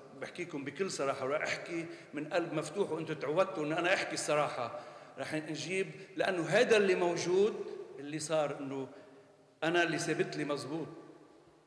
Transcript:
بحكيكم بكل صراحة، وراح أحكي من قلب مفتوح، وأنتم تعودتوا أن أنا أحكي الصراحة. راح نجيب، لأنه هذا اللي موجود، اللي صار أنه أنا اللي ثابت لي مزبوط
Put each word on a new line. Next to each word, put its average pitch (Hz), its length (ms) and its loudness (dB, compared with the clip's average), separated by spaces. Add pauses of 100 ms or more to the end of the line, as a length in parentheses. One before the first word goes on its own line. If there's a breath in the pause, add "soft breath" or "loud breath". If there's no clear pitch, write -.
(220)
بحكيكم 156 420 -6
بكل 185 280 -2
صراحة، 139 340 0
وراح 143 160 2
أحكي 165 440 -4 (280 loud breath)
من 147 120 -4
قلب 165 280 0
مفتوح، 156 380 -2
وأنتم 160 220 -2
تعودتوا 156 520 2
أن 151 80 0
أنا 175 200 4
أحكي - 200 0
الصراحة. 143 680 0 (380 loud breath)
راح 139 160 -4
نجيب، 160 540 -2 (280 loud breath)
لأنه 180 280 2
هذا 214 340 6
اللي 196 180 6
موجود، 180 580 4 (460)
اللي 147 200 -6
صار 151 400 0
أنه 135 280 -4 (760 loud breath)
أنا 170 200 6
اللي 160 140 2
ثابت 156 400 0
لي 151 80 -2
مزبوط 143 420 -4 (800)